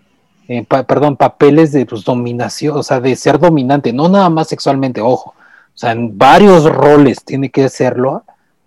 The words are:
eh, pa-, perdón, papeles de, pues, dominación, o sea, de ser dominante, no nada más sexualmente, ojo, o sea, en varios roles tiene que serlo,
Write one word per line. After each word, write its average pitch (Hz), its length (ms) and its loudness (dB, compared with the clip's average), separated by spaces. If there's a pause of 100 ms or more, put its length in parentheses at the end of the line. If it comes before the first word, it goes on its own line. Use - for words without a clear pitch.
(480)
eh, 120 160 -8
pa-, 135 180 -2
perdón, 139 340 -2
papeles 147 560 2
de, 131 140 0
pues, 110 180 -12
dominación, 120 720 -6
o 135 60 -4
sea, 131 180 -4
de 123 160 -2
ser 143 220 0
dominante, 139 540 0
no 143 160 -2
nada 190 200 2
más 160 200 -2
sexualmente, 135 520 -4
ojo, 123 300 -2
o - 480 -20
sea, 123 140 -4
en 110 260 -8
varios 165 480 6
roles 147 580 2
tiene 135 260 -6
que 135 200 0
serlo, 131 520 -4 (440)